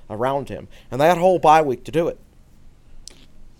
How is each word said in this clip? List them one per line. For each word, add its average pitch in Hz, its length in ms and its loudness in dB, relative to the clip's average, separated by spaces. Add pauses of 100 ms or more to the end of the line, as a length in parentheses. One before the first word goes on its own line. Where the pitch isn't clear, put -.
(120)
around 127 380 -6
him. 92 180 -14 (240)
And 127 100 -4
they 156 60 4
had 175 100 4
a 170 40 -6
whole 180 180 2
bye 156 240 4
week 135 220 -6
to - 60 -14
do 165 160 -2
it. - 120 -10 (1400)